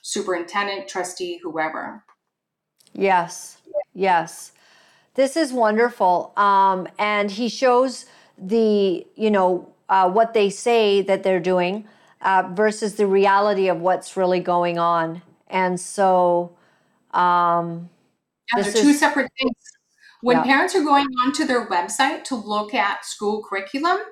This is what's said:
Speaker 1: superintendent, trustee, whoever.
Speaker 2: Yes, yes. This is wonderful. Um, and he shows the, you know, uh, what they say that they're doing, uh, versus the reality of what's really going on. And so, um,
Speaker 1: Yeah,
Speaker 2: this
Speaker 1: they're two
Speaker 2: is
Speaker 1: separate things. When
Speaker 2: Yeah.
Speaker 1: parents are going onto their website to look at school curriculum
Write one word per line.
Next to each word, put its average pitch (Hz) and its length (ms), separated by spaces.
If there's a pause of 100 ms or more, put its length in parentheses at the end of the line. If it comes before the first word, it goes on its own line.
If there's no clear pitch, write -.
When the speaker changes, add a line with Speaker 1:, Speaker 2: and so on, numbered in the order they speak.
Speaker 1:
superintendent, 196 840
trustee, 180 560
whoever. 160 600 (880)
Speaker 2:
Yes, 185 640 (360)
yes. 175 600 (640)
This 269 200
is 311 160
wonderful. 220 840
Um, 196 500 (120)
and 208 320
he 220 180
shows 247 560 (320)
the, 202 680 (100)
you 214 160
know, 185 420 (160)
uh, 190 200
what 226 240
they 208 160
say 208 520
that 196 220
they're 190 180
doing, 185 440 (360)
uh, 185 320
versus 214 420
the 208 120
reality 196 600
of 170 140
what's 180 340
really 185 240
going 175 400
on. 170 420 (280)
And 185 280
so, 180 800 (560)
um, 170 800 (680)
Speaker 1:
Yeah, 202 80
Speaker 2:
this 202 100
Speaker 1:
they're 220 100
two 294 60
Speaker 2:
is 285 100
Speaker 1:
separate 294 380
things. 262 180 (680)
When 240 160
Speaker 2:
Yeah. - 60
Speaker 1:
parents 330 320
are 349 80
going 285 240 (180)
onto 285 200
their 240 220
website 202 580
to 269 100
look 208 380
at 202 300
school 208 400
curriculum 277 560 (120)